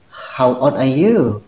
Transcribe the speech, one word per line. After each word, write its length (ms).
How 440
old 200
are 120
you? 600